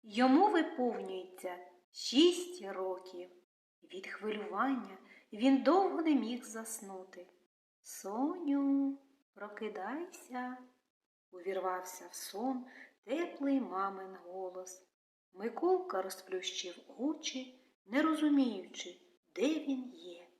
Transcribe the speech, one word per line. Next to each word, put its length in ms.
Йому 420
виповнюється 1080
шість 720
років. 640
Від 240
хвилювання 920
він 300
довго 400
не 120
міг 300
заснути. 800
«Соню, 1160
прокидайся!» 1200
увірвався 760
в 40
сон 500
теплий 560
мамин 640
голос. 600
Миколка 680
розплющив 720
очі, 640
не 160
розуміючи, 1000
де 140
він 460
є. 340